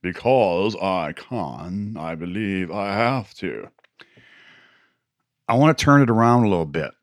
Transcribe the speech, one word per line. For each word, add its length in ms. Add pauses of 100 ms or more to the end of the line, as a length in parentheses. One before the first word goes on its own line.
Because 720
I 360
Can, 840
I 160
Believe 560
I 220
Have 420
to. 340 (1800)
I 60
wanna 200
turn 280
it 80
around 340
a 40
little 180
bit. 240 (120)